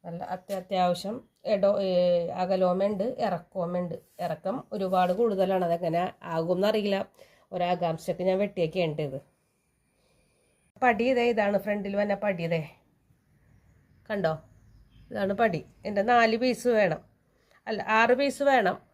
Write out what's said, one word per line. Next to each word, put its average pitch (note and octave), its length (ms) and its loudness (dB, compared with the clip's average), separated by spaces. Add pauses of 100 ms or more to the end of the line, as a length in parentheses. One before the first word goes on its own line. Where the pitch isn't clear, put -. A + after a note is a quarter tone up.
നല്ല E3+ 140 -10 (140)
അത്യ-, F#3+ 280 -10
അത്യാവശ്യം F3+ 540 -2 (380)
ഇടോ-, G3+ 340 2
ഏ, - 20 0 (520)
അകലോമുണ്ട്, F#3 640 0 (220)
ഇറക്കവുമുണ്ട്. F3 720 -4 (300)
ഇറക്കം F3+ 300 -6 (200)
ഒരുപാട് F#3 440 2
കൂടുതലാണ്. F#3+ 480 2
അതെങ്ങനെ E3+ 360 0 (300)
ആകുമെന്നറിയില്ല. G3 640 0 (580)
ഒരാകാംക്ഷക്ക് F3 760 -2
ഞാൻ F#3 140 2
വെട്ടിയൊക്കെ F3+ 440 -2
ഉണ്ട് D#3 200 -4
ഇത്. C3+ 120 -8 (1600)
പടി A#3 280 2
ഇതേ, A#3+ 220 2
ഇതാണ് G3+ 320 2
ഫ്രണ്ടിൽ G3+ 360 -4
വന്ന G3+ 220 0
പടി F3 260 -2
ഇതേ. E3 120 0 (1500)
കണ്ടോ, F#3 240 0 (760)
ഇതാണ് G3+ 300 -2
പടി. F#3+ 200 2 (280)
എൻ്റെ G3+ 220 0
നാല് A3+ 320 4
പീസ് B3 260 0 (100)
വേണം, E3+ 240 2 (640)
അല്ല G#3+ 140 -6 (180)
ആറ് A#3 220 6
പീസ് C#4+ 300 -2
വേണം. A3 260 2 (160)